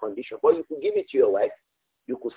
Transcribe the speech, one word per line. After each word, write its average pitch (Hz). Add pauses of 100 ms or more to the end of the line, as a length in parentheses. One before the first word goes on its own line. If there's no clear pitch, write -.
condition. 110
But 160
you 165
could 151
give 208
it 196
to 139
your 113
wife. 98 (560)
You 127
could 120